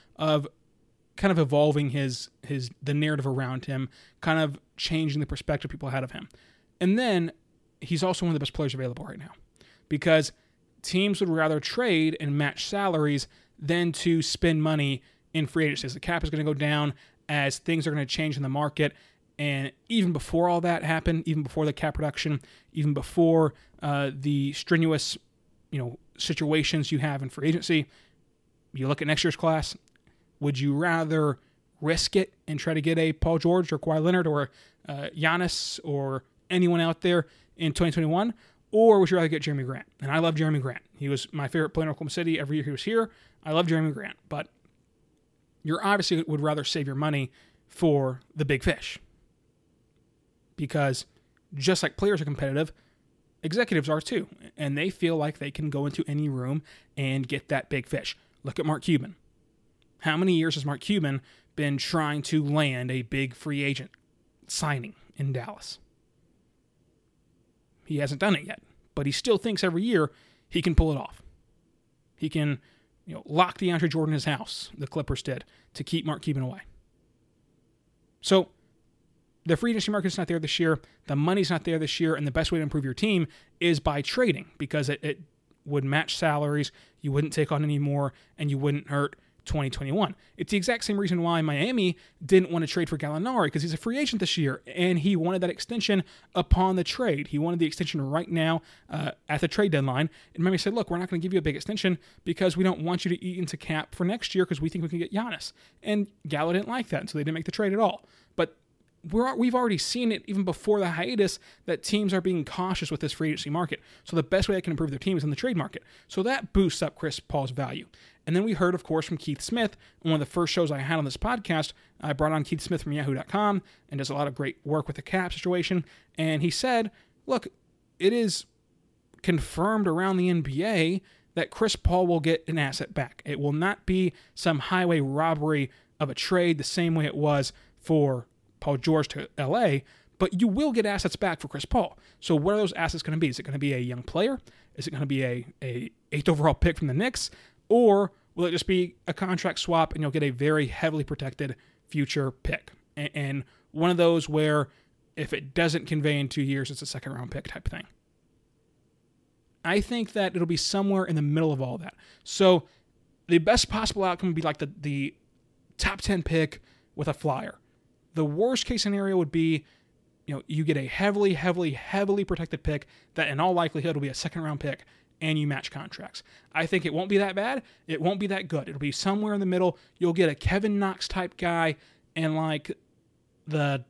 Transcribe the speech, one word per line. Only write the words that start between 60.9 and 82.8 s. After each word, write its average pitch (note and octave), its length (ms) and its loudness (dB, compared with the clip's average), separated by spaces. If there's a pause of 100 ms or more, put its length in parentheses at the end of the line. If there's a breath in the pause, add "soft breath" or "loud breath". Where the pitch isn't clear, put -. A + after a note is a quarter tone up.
been C#3+ 220 0
trying D3 460 0
to D#3 200 2
land C#3 480 0
a B2+ 120 -2
big C3+ 300 -4
free C#3+ 300 -4
agent C#3 280 -4 (560)
signing C3 480 -4 (200 soft breath)
in C#3 160 -2
Dallas? B2 480 -10 (2000)
He D3+ 100 -4
hasn't C#3+ 220 -2
done G3 160 4
it - 100 -4
yet, - 180 -12 (320)
but C#3+ 100 -2
he - 60 0
still A3 260 2
thinks G#3+ 260 -2
every F3+ 200 0
year F#3 260 2 (400 soft breath)
he E3+ 140 -2
can E3+ 100 2
pull D#3+ 180 6
it C#3 60 -2
off. - 240 -10 (920)
He D3+ 140 -6
can, D3 300 0 (460 soft breath)
you D#3+ 80 -14
know, - 140 -12
lock F3 320 2
DeAndre E3+ 320 2
Jordan D#3 220 0
in - 20 2
his C3+ 100 -2
house, - 500 -4
the C#3+ 120 -8
Clippers C#3 340 -4
did, B2 240 -6 (300 soft breath)
to D3 80 -8
keep E3 200 -2
Mark D3+ 200 -4
Cuban C3+ 180 -2
away. B2+ 200 -6 (1600)
So F#3+ 280 4 (960)
the D#3+ 100 4
free A#3 140 0
agency G#3+ 220 0
market's G3 260 -2
not F3+ 100 -2
there E3+ 120 -2
this D#3 200 -4
year, D#3+ 200 2 (260 soft breath)
the C#3 100 -2
money's E3+ 360 2
not E3 120 -2
there E3 140 0
this D#3 220 -4
year, D#3+ 160 2
and D3+ 100 -4
the C#3 60 -2
best D#3+ 200 0
way F3 60 2
to D#3 60 0
improve D3 220 -2